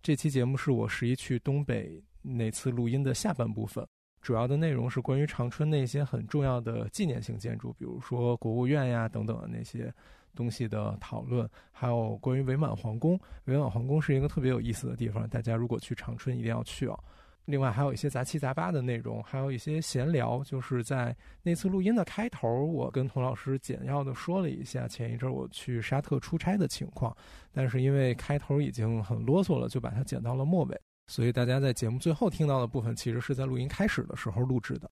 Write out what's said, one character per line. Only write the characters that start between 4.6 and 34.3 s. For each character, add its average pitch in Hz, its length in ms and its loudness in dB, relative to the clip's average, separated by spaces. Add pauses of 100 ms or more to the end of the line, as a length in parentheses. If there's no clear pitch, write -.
容 123 200 0
是 - 80 -2
关 131 220 2
于 151 60 4
长 123 240 -2
春 151 180 0
那 147 160 4
些 143 180 0
很 117 240 -2
重 143 160 0
要 127 160 2
的 113 320 -2
纪 214 140 -2
念 120 180 0
性 113 140 -6
建 113 220 -6
筑， 120 200 -8
比 123 60 -10
如 120 160 -8
说 120 380 0
国 113 120 -2
务 123 160 2
院 139 220 2
呀 117 180 2
等 110 200 -2
等 113 160 -2
的 107 40 -8
那 113 160 -6
些 117 300 -8 (420)
东 120 160 -2
西 117 160 -4
的 104 320 -2
讨 - 220 -8
论， 120 260 0 (240)
还 - 160 -4
有 113 300 0
关 131 220 0
于 - 60 2
伪 131 120 2
满 143 180 2
皇 110 240 -4
宫。 170 220 4 (240)
伪 131 140 2
满 139 120 2
皇 117 160 -2
宫 147 140 4
是 147 140 2
一 135 40 4
个 139 80 2
特 143 140 0
别 131 80 2
有 127 100 2
意 117 140 -2
思 117 140 -4
的 120 100 -4
地 117 140 -2
方， 110 180 -2
大 117 140 -2
家 113 120 0
如 117 140 0
果 117 100 0
去 - 160 -6
长 117 220 -8
春 127 180 -4
一 120 60 -2
定 113 100 0
要 117 140 -2
去 - 220 -4
哦。 107 120 -4 (480)
另 143 140 0
外 131 80 4
还 113 140 2
有 139 100 2
一 117 40 -2
些 143 120 -2
杂 127 140 -2
七 147 160 -2
杂 135 160 0
八 165 160 0
的 151 100 0
内 123 160 0
容， 117 280 -4
还 - 140 -6
有 139 120 -2
一 127 80 -2
些 151 220 -2
闲 139 320 0
聊， 120 320 2
就 131 160 -4
是 123 240 -2
在 120 320 0 (260)
那 170 100 2
次 180 160 0
录 185 140 2
音 220 140 4
的 190 80 4
开 226 240 -4
头， 123 360 0
我 139 240 0
跟 131 200 0
童 127 120 -2
老 127 140 0
师 135 240 -2
简 - 260 -6
要 139 200 0
地 135 100 -4
说 175 260 -2
了 165 100 0
一 131 120 -6
下 123 240 -4
前 117 260 -4
一 120 40 -4
阵 131 120 -2
儿 131 40 -2
我 131 180 -4
去 120 320 -4
沙 135 180 0
特 139 200 0
出 - 180 -4
差 185 180 2
的 185 120 2
情 - 200 -6
况， - 280 -4 (340)
但 131 180 0
是 127 140 2
因 135 100 4
为 131 220 4
开 - 240 -2
头 143 220 2
已 139 100 0
经 113 320 0
很 113 220 -2
啰 156 180 6
嗦 165 160 2
了， 120 100 0
就 127 120 -2
把 120 100 -4
它 131 140 -2
剪 123 180 -4
到 120 140 0
了 135 80 0
末 165 220 4
尾， - 140 -6 (280)
所 - 160 0
以 120 80 4
大 123 120 2
家 127 140 4
在 135 140 4
节 113 160 0
目 123 100 0
最 165 140 2
后 180 180 4
听 156 160 2
到 135 140 4
的 120 80 0
部 123 120 0
分 113 140 0
其 117 160 -2
实 113 100 0
是 135 140 -2
在 131 100 -2
录 127 140 0
音 127 80 0
开 196 220 2
始 - 160 0
的 - 100 -8
时 - 160 -4